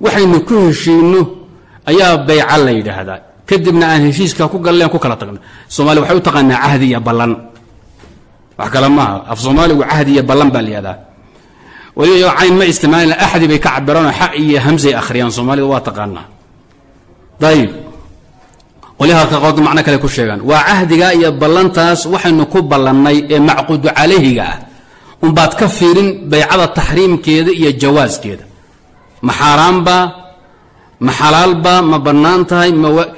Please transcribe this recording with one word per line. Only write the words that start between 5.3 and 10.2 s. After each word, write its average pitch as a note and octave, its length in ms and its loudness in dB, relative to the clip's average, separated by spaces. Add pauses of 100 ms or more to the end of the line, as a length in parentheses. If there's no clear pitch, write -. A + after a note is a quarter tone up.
Soomaali D3+ 320 0
waxay C#3 160 0
u F3+ 40 0
taqaanaa C3+ 380 0
cahdi C3+ 300 0
iyo A#2+ 120 -2
ballan. A#2 320 -2 (1300)
Wax G#2 120 -8
kale C3 180 0
maaha. C3 280 0 (120)
Af A2+ 100 -8
Soomaaligu C#3+ 460 0
cahdi C#3+ 280 -2
iyo C#3 120 2